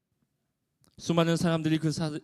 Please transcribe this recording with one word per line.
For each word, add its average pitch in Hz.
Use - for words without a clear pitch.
수많은 165
사람들이 160
그 151
사-, 151